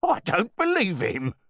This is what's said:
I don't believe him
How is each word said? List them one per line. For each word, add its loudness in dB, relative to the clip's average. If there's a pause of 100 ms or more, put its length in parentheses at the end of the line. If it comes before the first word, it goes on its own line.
I 2
don't 0
believe 0
him -4 (160)